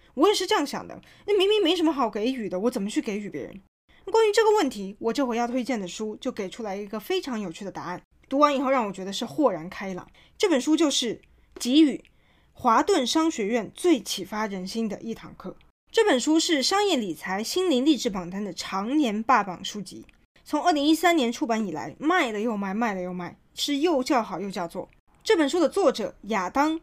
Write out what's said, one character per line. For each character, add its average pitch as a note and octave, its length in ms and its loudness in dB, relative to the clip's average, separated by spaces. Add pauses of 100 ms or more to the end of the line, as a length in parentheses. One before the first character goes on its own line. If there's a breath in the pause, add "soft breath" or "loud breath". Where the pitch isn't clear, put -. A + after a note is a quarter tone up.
(140 soft breath)
我 D4 120 4
也 G#4 80 4
是 F#4+ 140 -2
这 G#4+ 80 2
样 D4 100 0
想 C#3+ 220 -10
的， - 120 -16 (260 loud breath)
那 G#4 120 4
明 F#4 100 4
明 G#4+ 140 4
没 F4 140 4
什 E4 80 0
么 D4+ 80 4
好 B3+ 180 0
给 A3 220 -2
予 A3+ 160 -6
的， F3+ 100 -4
我 A3+ 120 0
怎 A3+ 120 -4
么 G3+ 80 -4
去 D#4 100 -2
给 G#3 160 -6
予 G#3 140 -8
别 C3+ 120 -8
人？ G#2 200 -14 (480 soft breath)
关 A4+ 180 4
于 G#4 40 2
这 A4+ 100 4
个 G#4+ 140 6
问 E4+ 120 2
题， G3+ 300 -8
我 A3+ 140 -2
这 C#4+ 120 0
回 A#3+ 120 -2
要 A#3+ 100 0
推 B3 160 -2
荐 A#3 160 -4
的 F#3+ 80 -6
书 G#3+ 300 -8
就 B3 160 -6
给 G3 160 -8
出 A3+ 160 -12
来 G3 100 -6
一 G#3 100 -8
个 G#3+ 140 -10
非 F#4 220 -4
常 B3+ 180 -6
有 G#3 140 -6
趣 - 120 -12
的 F#3+ 60 -8
答 D3 140 -10
案， F3+ 180 -10 (260)
读 C4+ 120 0
完 D4 160 6
以 - 20 0
后 C4+ 100 0
让 C4+ 160 2
我 G3+ 60 -6
觉 F#3+ 140 -10
得 G3 80 -8
是 G#3+ 120 -6
豁 B3 280 2
然 E3 160 -8
开 F#3+ 260 -10
朗。 F3 140 -12 (280 soft breath)
这 G#4 120 2
本 C#4+ 120 4
书 D4+ 160 2
就 C#4+ 140 4
是 A#3 260 -2 (440)
《给 C4+ 220 6
予： B3+ 200 2 (500 soft breath)
华 A#3+ 300 2
顿 D4+ 240 2
商 D#4+ 240 2
学 G#3+ 160 -4
院 A3+ 260 -2
最 D#4+ 280 4
启 - 240 -8
发 G#3+ 240 -6
人 F#3+ 180 -8
心 A3+ 220 -4
的 G3+ 120 -8
一 A3+ 140 -8
堂 - 220 -16
课》。 F#3 140 -12 (400)
这 A4+ 140 4
本 D#4 140 4
书 D#4 220 4
是 D#4+ 200 2
商 G4 240 2
业 F#4 120 2
理 G3+ 180 -2
财 F#3+ 260 -6
心 F4+ 300 0
灵 B3+ 140 4
励 D4+ 120 6
志 A3 140 -2
榜 F#3 180 -6
单 G3 140 -8
的 G3 100 -6
常 G#3 460 -4
年 A3 240 2
霸 A3+ 220 4
榜 F#3 200 -10
书 - 160 -10
籍， - 240 -14 (400 soft breath)
从 D4 160 -2
二 F4 120 4
零 C#4+ 120 2
一 D#4 80 6
三 E4+ 220 4
年 A#3+ 180 2
出 - 140 -4
版 A3 180 0
以 F3+ 60 -6
来， D#3 300 -8
卖 D4 320 0
了 G#3 80 -4
又 A3+ 160 -2
卖， G3 180 -4
卖 A3 200 -2
了 F#3 60 -6
又 F3+ 140 -8
卖， F3 240 -10 (160)
是 C#4+ 220 -2
又 C#4+ 260 2
叫 B3+ 180 2
好 F3+ 200 -6
又 G3+ 100 -8
叫 F3+ 160 -6
座。 - 220 -10 (340)
这 A4 140 4
本 D4 120 4
书 F4 120 0
的 C#4+ 80 4
作 F4 240 4
者 - 300 -6
亚 G3 280 -2
当· D4+ 320 2